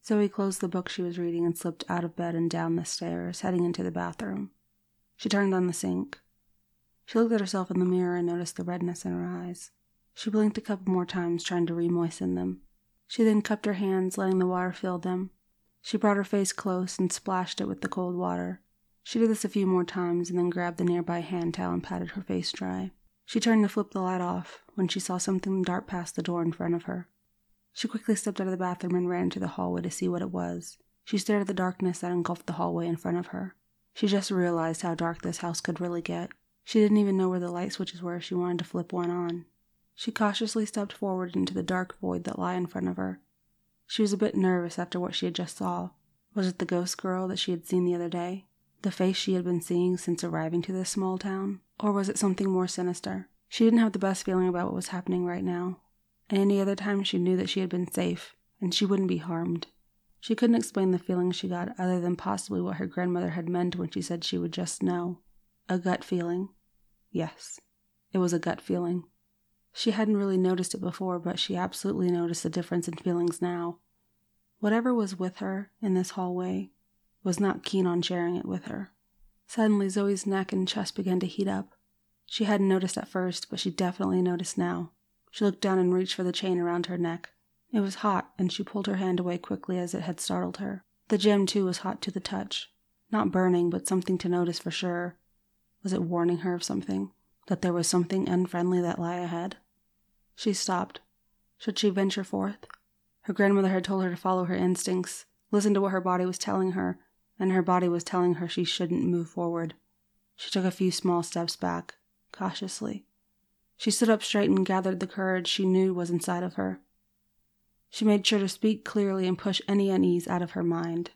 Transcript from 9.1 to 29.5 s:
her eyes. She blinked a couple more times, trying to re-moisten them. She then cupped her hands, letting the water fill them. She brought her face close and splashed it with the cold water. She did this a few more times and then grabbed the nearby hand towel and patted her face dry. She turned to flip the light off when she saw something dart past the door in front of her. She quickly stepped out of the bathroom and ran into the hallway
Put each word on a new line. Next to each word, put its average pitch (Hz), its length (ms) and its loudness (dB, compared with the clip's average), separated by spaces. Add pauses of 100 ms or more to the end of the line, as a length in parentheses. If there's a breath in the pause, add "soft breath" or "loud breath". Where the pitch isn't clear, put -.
her 175 340 -6
eyes. - 240 -12 (420)
She - 160 -4
blinked 214 280 2
a 214 40 -6
couple 190 300 -4
more 180 140 2
times, 175 400 -2
trying 175 220 0
to 170 60 -2
re-moisten 170 600 0
them. 180 240 -4 (480)
She - 160 2
then 214 180 6
cupped 208 240 -2
her 208 100 0
hands, 190 420 0
letting 190 220 2
the 185 60 4
water 180 280 0
fill 180 260 -4
them. 180 300 -4 (520)
She - 140 -6
brought 208 220 4
her 202 80 0
face 196 260 2
close 185 480 -2
and 185 140 2
splashed 185 480 -4
it 196 80 -2
with 190 100 -6
the - 80 -6
cold 180 300 -2
water. 180 420 -2 (480)
She - 120 -2
did 226 100 6
this 214 160 0
a 196 40 0
few 196 180 2
more 185 160 4
times 175 480 0
and 180 80 2
then 175 100 4
grabbed 175 300 -4
the 180 40 0
nearby 175 360 0
hand 170 340 -2
towel 180 200 -2
and 175 100 -2
patted 175 260 -6
her 196 140 -10
face 180 280 -4
dry. 185 380 -4 (340)
She - 160 -2
turned 220 220 6
to 202 80 4
flip 208 220 -2
the 190 80 -6
light 185 200 0
off 180 440 -4 (100)
when 190 140 0
she 190 120 -2
saw 180 200 -4
something 190 420 0
dart 180 240 -2
past 175 300 -8
the 160 80 -4
door 175 180 -2
in 165 100 0
front 170 220 -2
of 170 120 -2
her. 180 220 -8 (640)
She - 160 -6
quickly 220 280 0
stepped 196 260 -4
out 185 60 0
of 190 40 0
the 185 60 -2
bathroom 180 380 -2
and 180 120 2
ran 180 180 0
into 180 140 -2
the 185 100 -2
hallway 180 340 -2